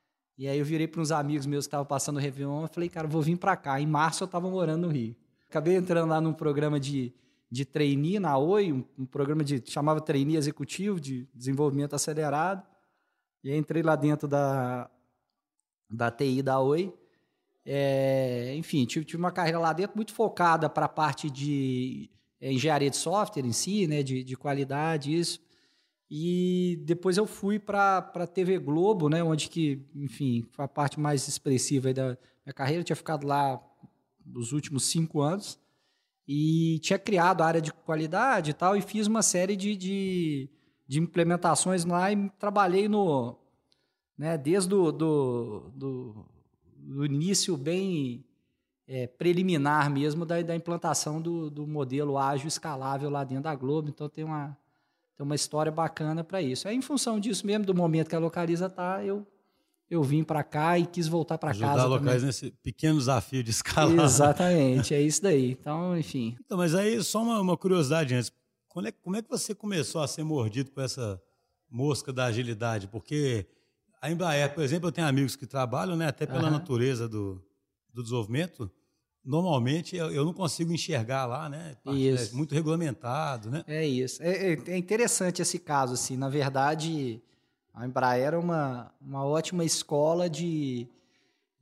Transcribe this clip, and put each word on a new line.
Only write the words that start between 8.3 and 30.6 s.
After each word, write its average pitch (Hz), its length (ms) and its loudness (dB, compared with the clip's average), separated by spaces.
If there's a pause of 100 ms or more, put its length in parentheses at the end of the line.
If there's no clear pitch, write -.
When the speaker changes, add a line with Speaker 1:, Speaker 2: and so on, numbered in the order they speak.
Speaker 1:
Oi, 180 360 4
um, 127 120 -2 (140)
um 131 80 -6
programa 147 380 0
de, 139 220 -2
chamava 156 340 0
Trainee 151 360 0
Executivo 156 640 -2
de 135 340 -8
Desenvolvimento 139 640 -2
Acelerado. 156 680 -2 (800)
E 131 80 -6
aí 147 40 2
entrei 156 240 0
lá 160 140 4
dentro 147 320 2
da, 135 640 0 (1000)
da 117 220 -2
T 127 140 -2
I 131 180 2
da 135 160 2
Oi. 151 340 2 (720)
É, 135 920 0
enfim, 156 280 0
tive, 151 200 -2
tive 170 140 -12
uma 175 120 0
carreira 170 300 0
lá 160 120 2
dentro 185 220 -2
muito 214 180 -4
focada 170 560 4
pra 151 200 0
parte 151 420 -2
de, 131 800 -2 (300)
é, 135 120 -4
engenharia 143 380 4
de 131 60 -4
software 170 500 -2
em 117 60 0
si, 190 340 0
né, 151 160 0
de, 131 220 -4
de 127 120 -10
qualidade, 143 800 -2
isso. 170 240 -2 (720)
E 180 760 0
depois 175 320 0
eu 214 100 2
fui 208 340 -2
pra, 196 420 2
pra 175 240 -6
T 185 160 -2
V 185 160 2
Globo, 160 500 2
né, 160 140 2
onde 160 260 0
que, 147 320 -2 (140)
enfim, 131 560 -2
foi - 140 -8